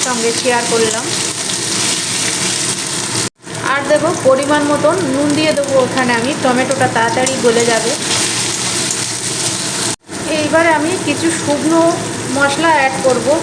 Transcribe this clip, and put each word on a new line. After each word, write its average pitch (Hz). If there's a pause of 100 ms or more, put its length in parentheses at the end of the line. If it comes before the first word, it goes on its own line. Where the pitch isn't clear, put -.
সঙ্গে 233 (100)
শেয়ার 240
করলাম। 226 (2750)
আর 277
দেব 294 (240)
পরিমাণ 285 (100)
মতন 294 (180)
নুন 285
দিয়ে 311
দেবো 277 (120)
ওখানে 247
আমি, 247 (120)
টমেটোটা 254
তাড়াতাড়ি 240 (100)
গলে 233
যাবে। 226 (2500)
এইবারে 311 (100)
আমি 311 (140)
কিছু 294 (140)
শুকনো 294 (520)
মশলা 277
অ্যাড 269 (120)
করব। 240 (160)